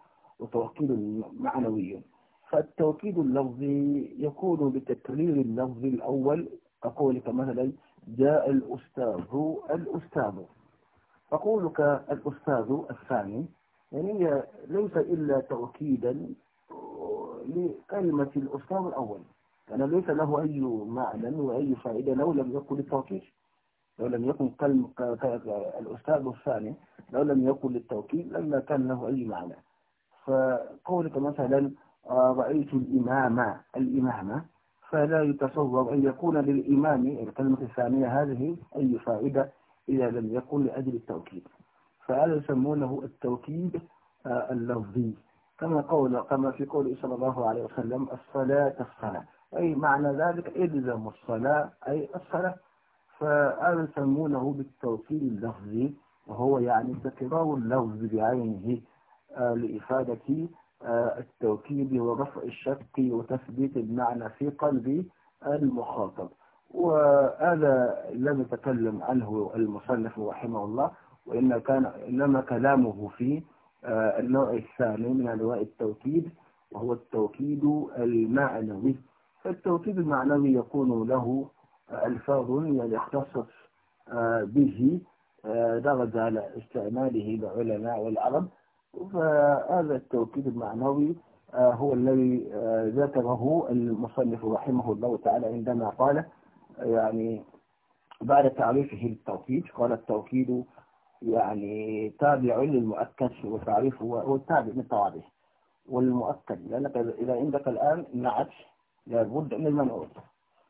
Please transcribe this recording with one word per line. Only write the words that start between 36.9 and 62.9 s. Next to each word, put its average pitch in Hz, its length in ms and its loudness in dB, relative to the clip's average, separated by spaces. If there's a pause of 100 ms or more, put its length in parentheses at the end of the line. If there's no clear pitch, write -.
الكلمة 131 560 0
الثانية 127 600 2
هذه 143 340 -2 (200)
أي 127 220 2
فائدة 135 540 0 (360)
إذا 131 220 2
لم 117 240 -4
يكن 131 300 0
لأجل 127 300 -2
التوكيد. 90 540 -10 (580)
فهذا 151 300 4
يسمونه 139 680 0
التوكيد، 151 760 -4 (460)
آه، 123 260 -2
اللفظي، 117 640 -2 (440)
كما 160 220 0
قول، 135 400 2
كما 135 300 0
في 139 160 -6
قوله 131 360 -2
صلى 127 120 -4
الله 123 340 -2
عليه 117 160 -2
وسلم: 127 480 -4
"الصلاة، 135 680 0
الصلاة"، 104 440 -8 (320)
أي 165 180 0
معنى 143 340 2
ذلك: 170 480 -2
"الزموا 127 540 -2
الصلاة"، 139 600 -2 (180)
أي 143 260 -4
الصلاة. 180 400 -4 (640)
فهذا 151 720 2
يسمونه 139 600 0
بالتوكيد 135 720 -4
اللفظي، 110 720 -4 (320)
وهو 123 320 2
يعني 120 360 2
تكرار 135 600 -2
اللفظ 117 440 0 (160)
بعينه، 113 640 0 (560)
آه، 123 180 0
لإفادة، 123 920 -2 (360)
آه، 117 340 0
التوكيد 123 800 -2
ورفع 117 420 -2
الشك 131 560 -6